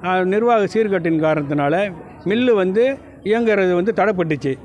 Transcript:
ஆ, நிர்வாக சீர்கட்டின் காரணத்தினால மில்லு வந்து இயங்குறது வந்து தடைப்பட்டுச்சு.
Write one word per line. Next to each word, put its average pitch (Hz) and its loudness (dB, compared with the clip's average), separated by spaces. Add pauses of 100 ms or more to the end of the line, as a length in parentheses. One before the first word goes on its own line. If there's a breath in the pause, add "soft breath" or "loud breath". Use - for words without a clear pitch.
ஆ, 185 0
நிர்வாக 220 2
சீர்கட்டின் 180 0
காரணத்தினால 156 0 (320)
மில்லு 233 2
வந்து 214 0 (260)
இயங்குறது 208 0
வந்து 185 0
தடைப்பட்டுச்சு. 160 0 (100)